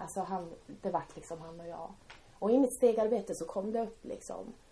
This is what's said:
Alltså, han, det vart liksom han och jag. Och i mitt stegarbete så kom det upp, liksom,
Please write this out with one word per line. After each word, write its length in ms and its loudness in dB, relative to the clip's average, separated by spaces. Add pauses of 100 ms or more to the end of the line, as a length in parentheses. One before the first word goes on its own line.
Alltså, 180 -6
han, 340 -4 (120)
det 240 -6
vart 260 -4
liksom 240 -12
han 200 -14
och 60 -12
jag. 260 -10 (460)
Och 120 4
i 80 8
mitt 180 4
stegarbete 580 4
så 100 -6
kom 280 -4
det 100 0
upp, 220 -8
liksom, 480 -10 (200)